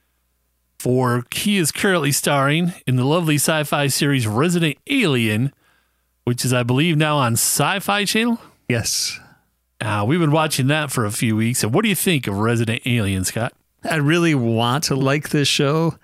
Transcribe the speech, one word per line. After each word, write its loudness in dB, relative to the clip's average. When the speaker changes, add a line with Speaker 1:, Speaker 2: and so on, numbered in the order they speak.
Speaker 1:
For 0
he -2
is 0
currently 0
starring 0
in 0
the 2
lovely 2
sci-fi 0
series 0
Resident 0
Alien, 0
which -2
is, 0
I 2
believe, 2
now 2
on 2
Sci-Fi -2
Channel. 0
Speaker 2:
Yes. -2
Speaker 1:
Uh, -2
we've 0
been 2
watching 0
that -2
for -2
a -2
few -2
weeks. 0
And -2
what 2
do 2
you 2
think 0
of -4
Resident 0
Alien, 0
Scott? -4
Speaker 2:
I -4
really 2
want 0
to -2
like 0
this 0
show, 0